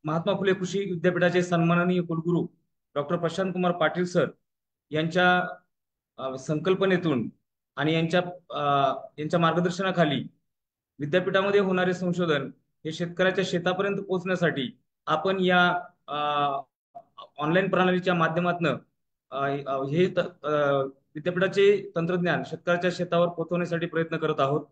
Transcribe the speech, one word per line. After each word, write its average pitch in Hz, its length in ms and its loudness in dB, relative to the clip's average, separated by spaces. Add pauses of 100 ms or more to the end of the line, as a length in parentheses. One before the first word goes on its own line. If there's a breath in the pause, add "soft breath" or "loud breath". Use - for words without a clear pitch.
महात्मा 165 280 0
फुले 185 220 2
कृषी 185 240 -4
विद्यापीठाचे 175 640 0
सन्माननीय 175 600 2
कुलगुरू 165 440 0 (480)
डॉक्टर 147 220 -2
प्रशांत 170 360 -2
कुमार 180 200 0
पाटील 170 320 0
सर 175 220 2 (640)
यांच्या, 175 680 2 (640)
अ, 131 200 -6
संकल्पनेतून 170 880 0 (480)
आणि 151 180 0
यांच्या, 170 260 2 (300)
अ, 139 440 2 (240)
यांच्या 160 220 0
मार्गदर्शनाखाली 170 880 0 (680)
विद्यापीठामध्ये 190 600 2
होणारे 180 340 0
संशोधन 170 560 -2 (340)
हे 156 80 -6
शेतकऱ्याच्या 185 540 0
शेतापर्यंत 185 540 -2
पोहोचण्यासाठी 175 800 -2 (280)
आपण 190 340 -2
या, 180 280 4 (400)
अ, 143 80 -6 (1200)
ऑनलाइन 175 320 0
प्रणालीच्या 180 440 2
माध्यमातनं, 170 640 0 (540)
अ, 139 200 -4 (160)
अ, 135 160 -2
हे 156 240 2
त-, - 380 -4
अ, 143 380 2 (320)
विद्यापीठाचे 190 840 2
तंत्रज्ञान 175 500 0
शेतकऱ्याच्या 175 460 0
शेतावर 170 340 0
पोहोचवण्यासाठी 170 600 -4
प्रयत्न 160 300 -4
करत 151 240 -2
आहोत. 139 320 0